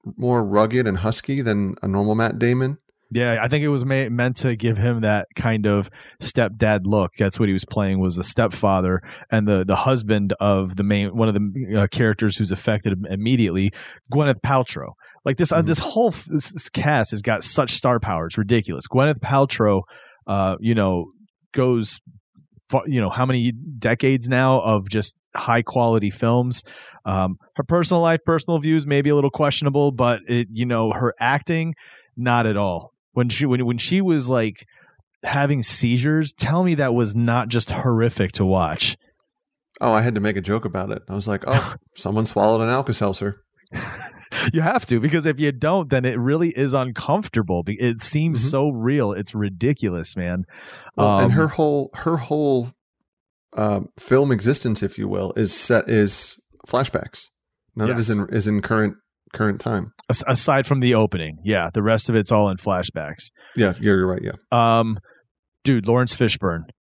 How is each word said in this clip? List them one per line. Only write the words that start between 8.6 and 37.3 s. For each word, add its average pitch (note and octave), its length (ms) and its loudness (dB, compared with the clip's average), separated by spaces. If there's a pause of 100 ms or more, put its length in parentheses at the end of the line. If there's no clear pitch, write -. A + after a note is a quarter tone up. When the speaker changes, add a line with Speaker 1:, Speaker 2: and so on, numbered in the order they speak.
Speaker 2:
and G#2+ 160 2
the, G2 160 2
the F#2+ 140 2
husband G#2+ 640 0
of F#2+ 360 2
the G#2 60 -2
main, G2+ 320 0
one A2+ 140 2
of G2+ 60 0
the, G#2 480 -4
uh, G2+ 40 2
characters A2 500 0
who's F#2+ 140 -2
affected G#2 420 -2
im-, F#2+ 120 -4
immediately, G2+ 680 0 (400)
Gwyneth C#3 320 2
Paltrow. B2 500 -2 (300)
Like C3 140 -2
this, F3 140 0
uh, D#3+ 80 2
Speaker 1:
Mm-hmm. D#3 80 2
Speaker 2:
this D#3 120 0
whole A#3+ 300 0
f-, - 160 -8
this, D3+ 260 -4
this - 180 -12
cast C#3+ 420 0
has G#2 100 -6
got A2 220 -2
such - 280 0
star B2 280 2
power. E2 260 -4
It's E2+ 120 -6
ridiculous. G#2 540 0
Gwyneth C3+ 280 2
Paltrow, A#2 640 2 (440)
uh, F#2+ 320 0
you A2+ 140 -2
know, F#2 380 0 (420)
goes B2 460 0 (680)
fa-, C3 180 2
you C3 120 0
know, G2 120 0
how B2+ 160 0
many B2 260 0 (240)
decades A#2+ 500 0
now C3 340 4
of G2+ 280 0
just G#2+ 260 -2 (200)
high A#2 260 0
quality A#2 480 0
films. A#2+ 540 0 (420)
Um, F#2+ 300 0 (220)
her C#3 60 -4
personal E3+ 380 2
life, E3 240 2
personal E3 340 0
views, D#3 280 0
maybe C#3+ 240 2
a D3 40 4
little C#3 140 4
questionable, C#3+ 640 2
but A#2+ 360 0
it, A#2+ 240 0
you A2+ 140 -4
know, A2+ 260 0
her A#2+ 280 -2
acting, D#3+ 560 -2 (420)
not A#2+ 300 2
at G#2 100 0
all. F#2 340 -4 (220)
When B2 160 0
she, C#3+ 160 -2
when, B2+ 220 0
when A#2+ 100 -2
she F#3 240 0
was, D#3 260 0
like, A2+ 380 -2 (580)
having C#3+ 380 0
seizures, C#3+ 720 0
tell D#3+ 300 0
me F3 120 2
that C3 200 0
was A2 200 2
not A#2 320 2